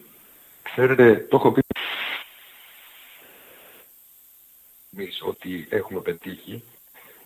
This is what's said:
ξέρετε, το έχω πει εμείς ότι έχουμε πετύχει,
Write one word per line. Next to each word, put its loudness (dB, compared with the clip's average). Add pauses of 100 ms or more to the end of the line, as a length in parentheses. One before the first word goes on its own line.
(640)
ξέρετε, 4
το 4
έχω 4
πει 2 (3250)
εμείς -10
ότι -8
έχουμε -4
πετύχει, -10 (640)